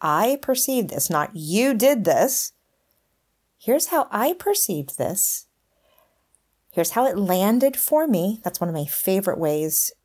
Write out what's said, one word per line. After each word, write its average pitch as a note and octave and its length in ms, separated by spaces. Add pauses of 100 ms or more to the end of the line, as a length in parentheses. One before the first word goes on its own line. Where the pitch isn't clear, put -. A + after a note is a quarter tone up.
I G3+ 420
perceived B3+ 480
this. - 180
Not D3+ 280
you G3 380
did A#3 300
this," E3+ 480 (1120)
Here's C#4 220
how F4 240
I C4+ 240
perceived G#3+ 640
this. - 480 (1200)
Here's E3+ 200
how B3 160
it F3 100
landed G3+ 600
for D#4 300
me. G#3 380
That's E3+ 160
one F3 80
of E3 60
my D3+ 100
favorite F#3+ 540
ways D#3 520 (140)